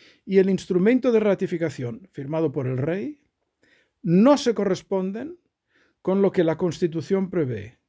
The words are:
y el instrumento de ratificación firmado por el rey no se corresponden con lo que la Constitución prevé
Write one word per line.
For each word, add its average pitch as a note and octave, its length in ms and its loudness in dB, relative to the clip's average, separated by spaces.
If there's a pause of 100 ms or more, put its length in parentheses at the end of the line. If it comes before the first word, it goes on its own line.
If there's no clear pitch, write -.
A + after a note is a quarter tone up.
(240)
y F#3+ 140 2
el F#3+ 120 4
instrumento G3+ 640 2
de A3 80 4
ratificación E3 920 -4
firmado D3+ 400 -4
por C3+ 160 -4
el B2+ 120 -4
rey F#3+ 440 -6 (800)
no A3+ 360 6
se A#3+ 160 0
corresponden G3 840 -4 (640)
con F#3+ 180 0
lo G3 120 4
que F#3+ 100 2
la D#3+ 140 2
Constitución F3+ 760 -2
prevé C#3 480 -4 (100)